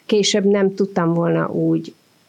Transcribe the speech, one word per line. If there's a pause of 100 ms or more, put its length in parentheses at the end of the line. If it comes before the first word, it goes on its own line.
később
nem
tudtam
volna
úgy, (360)